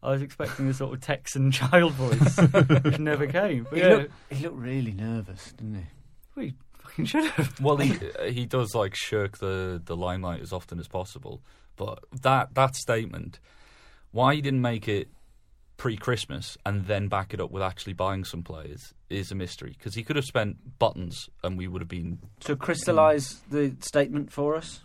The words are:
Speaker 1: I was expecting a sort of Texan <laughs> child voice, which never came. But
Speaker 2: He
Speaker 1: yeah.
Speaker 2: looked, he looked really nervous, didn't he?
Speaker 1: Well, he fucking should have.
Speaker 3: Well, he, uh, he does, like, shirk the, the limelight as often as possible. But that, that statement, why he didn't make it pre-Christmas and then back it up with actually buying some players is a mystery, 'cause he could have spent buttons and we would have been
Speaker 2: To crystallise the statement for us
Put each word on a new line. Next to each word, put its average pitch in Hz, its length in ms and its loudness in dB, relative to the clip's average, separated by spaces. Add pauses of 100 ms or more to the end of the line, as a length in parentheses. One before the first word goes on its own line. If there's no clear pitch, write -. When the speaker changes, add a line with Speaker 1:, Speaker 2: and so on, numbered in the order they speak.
Speaker 1:
I - 80 0
was 139 100 0
expecting 139 460 -4
a 135 60 2
sort 131 200 -4
of 131 80 -8
Texan 135 500 0
<laughs> - 0 -
child 160 420 6
voice, 135 440 4 (460)
which 143 160 4
never 151 280 2
came. 156 420 0
But - 100 -6
Speaker 2:
He 180 40 4
Speaker 1:
yeah. 185 120 10
Speaker 2:
looked, 147 160 0 (180)
he 139 140 -4
looked 160 140 -6
really 123 360 -2
nervous, 101 600 -6
didn't 107 220 -10
he? 95 60 -8 (540)
Speaker 1:
Well, 269 100 -8
he 135 80 -8 (300)
fucking - 220 -6
should 311 260 2
have. - 280 -2
Speaker 3:
Well, 143 180 4
he, 139 160 4 (260)
uh, 78 60 -4
he 120 200 -2
does, 120 300 -2
like, 101 200 2
shirk 101 440 -2
the, 92 440 -4
the 85 140 -6
limelight 90 440 -4
as 85 120 -12
often 90 260 -10
as 82 80 -12
possible. - 540 -10 (340)
But - 280 -10 (180)
that, 131 320 2
that 131 220 2
statement, 113 640 -4 (720)
why 127 240 4
he 151 60 -2
didn't 135 200 0
make 117 260 -2
it 101 220 -2 (680)
pre-Christmas - 880 -6
and 101 200 -2
then 101 240 0
back 95 240 -2
it 95 80 -6
up - 100 -6
with 95 120 -6
actually 92 300 -6
buying 95 300 -2
some 87 200 -10
players 76 500 -14 (160)
is 95 220 -6
a 101 40 -8
mystery, 90 440 -10
'cause 98 160 -10
he 113 80 -6
could 151 120 -4
have 143 100 0
spent - 540 -4
buttons - 500 -2 (140)
and 92 140 -4
we 90 100 -6
would 90 140 -8
have 87 80 -10
been 87 300 -8 (220)
Speaker 2:
To 147 140 -4
crystallise 156 880 2 (100)
the 143 300 0
statement 143 500 0
for 147 240 0
us - 300 -10